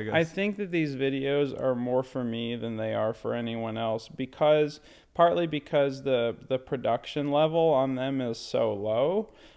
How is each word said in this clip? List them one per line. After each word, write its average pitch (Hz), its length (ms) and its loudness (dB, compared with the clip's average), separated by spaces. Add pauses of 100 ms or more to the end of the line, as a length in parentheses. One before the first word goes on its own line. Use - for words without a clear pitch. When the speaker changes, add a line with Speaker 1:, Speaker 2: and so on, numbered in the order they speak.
(180)
Speaker 1:
I - 60 6
Speaker 2:
guess. 165 80 -10
Speaker 1:
think 196 260 -2
that 196 120 -6
these 156 260 0
videos 135 640 0
are 131 160 2
more 123 280 0
for 127 200 -6
me 117 340 -2
than 113 200 -6
they 110 160 -2
are 110 220 0
for 117 180 -4
anyone 113 460 -4
else 113 300 -2
because, 151 720 2 (340)
partly 170 320 4
because 143 560 0
the, 117 340 2 (120)
the 131 100 0
production 131 720 -2
level 160 380 4
on 135 240 2
them 131 260 -2
is 117 160 -2
so 113 380 0
low, 127 560 0 (260)